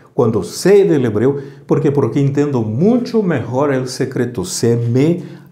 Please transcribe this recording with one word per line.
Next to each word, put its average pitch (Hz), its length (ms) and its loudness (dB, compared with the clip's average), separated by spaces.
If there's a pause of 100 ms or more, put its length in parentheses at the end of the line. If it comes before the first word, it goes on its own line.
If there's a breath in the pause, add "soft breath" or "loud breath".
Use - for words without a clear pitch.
(140 loud breath)
cuando 113 280 2
sé 196 420 4
del 156 200 2
hebreo. 117 320 0 (300 loud breath)
¿Por 143 160 0
qué? 143 100 2
Porque 143 280 0
entiendo 139 420 0
mucho 214 600 0
mejor 139 520 -2
el 127 120 -2
secreto. 120 600 -4
Se 117 300 0
me 127 460 0 (300 loud breath)